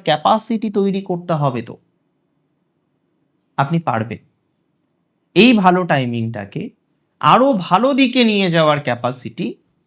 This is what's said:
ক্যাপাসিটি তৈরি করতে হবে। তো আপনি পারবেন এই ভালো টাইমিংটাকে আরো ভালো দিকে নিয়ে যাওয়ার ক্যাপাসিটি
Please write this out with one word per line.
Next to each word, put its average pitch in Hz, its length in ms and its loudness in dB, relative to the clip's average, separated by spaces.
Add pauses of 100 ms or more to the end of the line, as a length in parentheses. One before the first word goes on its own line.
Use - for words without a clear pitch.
ক্যাপাসিটি 214 680 -2
তৈরি 196 320 -2
করতে 175 320 -6
হবে। 139 280 -2
তো - 160 -16 (1800)
আপনি 156 220 -2
পারবেন 113 380 -4 (1160)
এই 233 200 6
ভালো 185 300 2
টাইমিংটাকে 117 840 -4 (500)
আরো 226 340 4
ভালো 220 400 0
দিকে 254 300 2
নিয়ে 202 280 2
যাওয়ার 151 300 2
ক্যাপাসিটি 127 720 -6 (320)